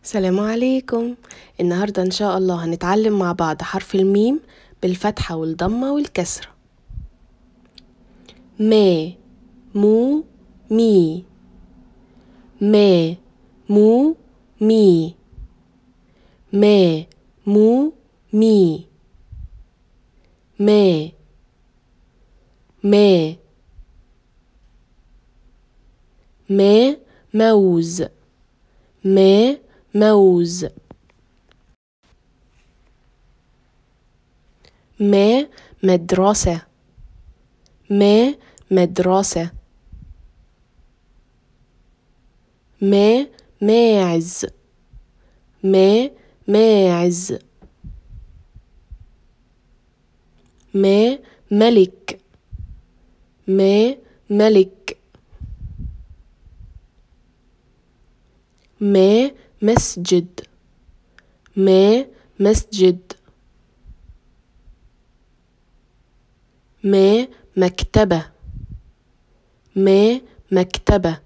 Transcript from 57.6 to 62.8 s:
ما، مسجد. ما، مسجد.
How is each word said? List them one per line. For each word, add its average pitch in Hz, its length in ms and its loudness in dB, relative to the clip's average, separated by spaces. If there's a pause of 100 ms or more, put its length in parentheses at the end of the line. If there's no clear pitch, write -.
ما، 202 500 2 (300)
مسجد. 185 800 -4 (1160)
ما، 196 500 2 (340)
مسجد. 196 720 0 (3750)